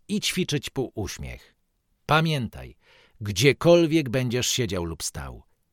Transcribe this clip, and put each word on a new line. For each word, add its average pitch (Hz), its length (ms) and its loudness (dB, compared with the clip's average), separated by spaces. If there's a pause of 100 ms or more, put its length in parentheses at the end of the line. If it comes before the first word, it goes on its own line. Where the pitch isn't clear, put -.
i 202 120 -2
ćwiczyć - 500 -2
półuśmiech. - 840 -8 (520)
Pamiętaj – 143 720 -2 (460)
gdziekolwiek 143 880 4
będziesz 123 360 -2
siedział 95 380 -2
lub 82 180 -8
stał, - 400 -10 (300)